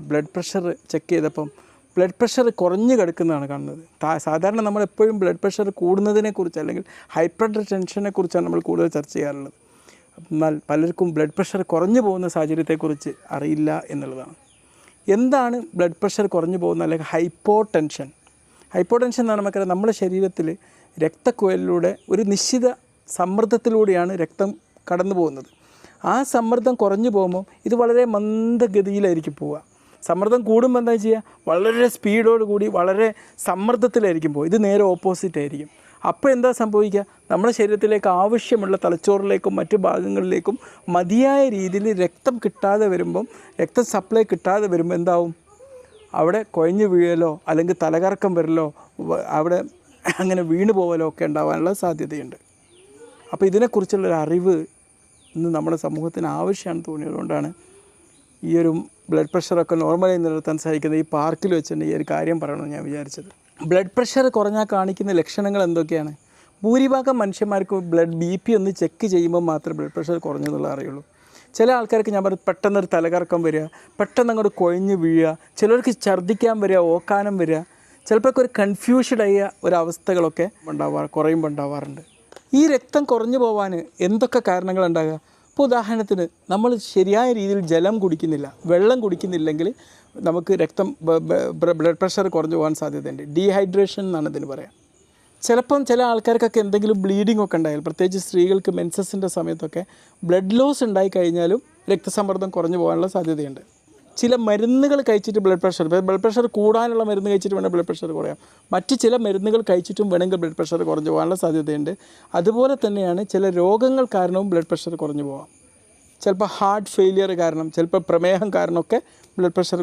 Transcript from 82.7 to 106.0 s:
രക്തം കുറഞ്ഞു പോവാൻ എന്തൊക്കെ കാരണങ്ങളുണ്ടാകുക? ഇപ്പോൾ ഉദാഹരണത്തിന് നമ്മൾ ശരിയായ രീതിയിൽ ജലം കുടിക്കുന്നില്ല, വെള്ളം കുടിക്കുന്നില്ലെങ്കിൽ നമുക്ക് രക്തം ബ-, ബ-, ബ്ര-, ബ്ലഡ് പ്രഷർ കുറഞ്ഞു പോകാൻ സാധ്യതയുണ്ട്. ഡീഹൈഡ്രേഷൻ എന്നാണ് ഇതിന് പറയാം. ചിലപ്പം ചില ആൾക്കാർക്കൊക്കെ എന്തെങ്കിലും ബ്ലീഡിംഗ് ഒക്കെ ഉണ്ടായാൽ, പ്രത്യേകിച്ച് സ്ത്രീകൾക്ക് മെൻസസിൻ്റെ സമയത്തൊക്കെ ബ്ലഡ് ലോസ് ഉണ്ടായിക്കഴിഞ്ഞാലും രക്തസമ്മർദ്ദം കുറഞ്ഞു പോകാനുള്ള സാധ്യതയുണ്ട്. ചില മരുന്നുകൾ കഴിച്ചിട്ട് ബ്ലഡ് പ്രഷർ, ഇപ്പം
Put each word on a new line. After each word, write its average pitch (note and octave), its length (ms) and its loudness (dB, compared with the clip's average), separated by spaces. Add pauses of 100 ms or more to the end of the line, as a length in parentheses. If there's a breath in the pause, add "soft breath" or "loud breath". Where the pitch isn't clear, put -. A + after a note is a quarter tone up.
രക്തം - 300 0
കുറഞ്ഞു A#3+ 400 0
പോവാൻ G3+ 300 -2 (260)
എന്തൊക്കെ A3 480 2
കാരണങ്ങളുണ്ടാകുക? F3+ 720 0 (340 soft breath)
ഇപ്പോൾ C#4+ 160 2
ഉദാഹരണത്തിന് A3 560 0 (260)
നമ്മൾ G#3+ 200 2 (220)
ശരിയായ G3+ 360 4 (100)
രീതിയിൽ G3 200 0 (140)
ജലം F3 300 2
കുടിക്കുന്നില്ല, D#3+ 440 -2 (240)
വെള്ളം G#3 340 4
കുടിക്കുന്നില്ലെങ്കിൽ E3+ 640 -2 (600 soft breath)
നമുക്ക് E3+ 240 0 (100)
രക്തം F#3+ 240 -2 (200)
ബ-, E3 120 4 (100)
ബ-, E3 220 0 (100)
ബ്ര-, E3+ 200 2
ബ്ലഡ് E3 220 2
പ്രഷർ F#3 320 0
കുറഞ്ഞു D#3+ 260 0
പോകാൻ D#3 200 0
സാധ്യതയുണ്ട്. C#3+ 420 -8 (140)
ഡീഹൈഡ്രേഷൻ G3 720 2
എന്നാണ് D#3 260 -2
ഇതിന് C#3+ 200 -8
പറയാം. - 200 -14 (720 soft breath)
ചിലപ്പം B3+ 480 2
ചില A#3+ 100 4 (120)
ആൾക്കാർക്കൊക്കെ A#3 520 2
എന്തെങ്കിലും G#3 400 0
ബ്ലീഡിംഗ് G3+ 400 2
ഒക്കെ F#3+ 160 -2
ഉണ്ടായാൽ, D3+ 200 -2
പ്രത്യേകിച്ച് F3+ 440 -2
സ്ത്രീകൾക്ക് F#3 540 2
മെൻസസിൻ്റെ F#3 580 -4
സമയത്തൊക്കെ E3 480 -6 (380 soft breath)
ബ്ലഡ് F#3+ 360 2
ലോസ് C4+ 300 2
ഉണ്ടായിക്കഴിഞ്ഞാലും F#3 760 2 (300)
രക്തസമ്മർദ്ദം F#3+ 640 -2
കുറഞ്ഞു F3 260 0
പോകാനുള്ള E3+ 320 0
സാധ്യതയുണ്ട്. D3+ 480 -4 (580)
ചില B3 160 2 (100)
മരുന്നുകൾ B3+ 520 2 (100)
കഴിച്ചിട്ട് G#3+ 360 2
ബ്ലഡ് F#3 200 2
പ്രഷർ, F3+ 240 0
ഇപ്പം F#3 200 2